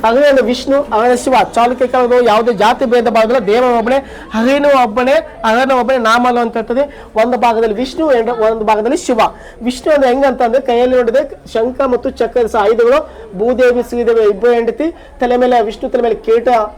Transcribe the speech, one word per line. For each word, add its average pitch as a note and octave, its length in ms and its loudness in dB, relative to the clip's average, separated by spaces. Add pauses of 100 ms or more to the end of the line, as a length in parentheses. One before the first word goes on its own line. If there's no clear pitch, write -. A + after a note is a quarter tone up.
ಹರಿ A#3 240 2
ಅಂದ್ರೆ C4 220 2
ವಿಷ್ಣು, C4+ 280 -2 (140)
ಹರ A#3 180 0 (140)
ಶಿವ. C4 100 0 (220)
ಚಾಲುಕ್ಯ B3 360 0
ಕಾಲದ B3 220 2 (160)
ಯಾವುದೇ A3+ 220 0 (100)
ಜಾತಿ A#3 300 0
ಭೇದ A#3+ 240 2
ಭಾವವಿಲ್ಲ, A3+ 240 2 (100)
ದೇವ A#3+ 140 2 (160)
ಒಬ್ಬನೇ, A#3+ 180 0 (360)
ಹರಿನೂ C#4 360 2 (140)
ಒಬ್ಬನೇ, B3 320 0 (300)
ಹರನ B3+ 340 2
ಒಬ್ಬನೇ, B3+ 260 0
ನಾಮಲು A#3+ 380 2
ಅಂತ A#3 160 -6
ಇರ್ತದೆ. A#3+ 240 -2 (380)
ಒಂದು B3 220 0
ಭಾಗದಲ್ಲಿ A3+ 380 2
ವಿಷ್ಣು D#4+ 240 -4 (100)
and A3 140 0 (160)
ಒಂದು A3 240 0
ಭಾಗದಲ್ಲಿ G#3+ 340 0
ಶಿವ. A#3 160 0 (460)
ವಿಷ್ಣು B3 280 -4
ಅಂದ್ರೆ C#4 180 2
ಹೆಂಗಂತಂದ್ರೆ C4 480 0 (100)
ಕೈಯಲ್ಲಿ B3+ 280 2
ನೋಡಿದ್ರೆ B3 240 0 (300)
ಶಂಖ A#3 260 -4 (140)
ಮತ್ತು B3 180 -2 (100)
ಚಕ್ರ A#3+ 240 0
ಇದೆ G#3+ 100 -4
ಸರ್, A3 100 0
ಆಯುಧಗಳು. A3+ 340 2 (420)
ಭೂದೇವಿ, B3 500 2
ಶ್ರೀದೇವಿ A3+ 420 0
ಇಬ್ಬರು A3+ 240 0
ಹೆಂಡತಿ, A#3 320 -2 (320)
ತಲೆ B3 220 0
ಮೇಲೆ B3 260 2
ವಿಷ್ಣು A#3 240 -8
ತಲೆ B3 140 0
ಮೇಲೆ A3+ 200 0
ಕಿರೀಟ A#3 220 2 (300)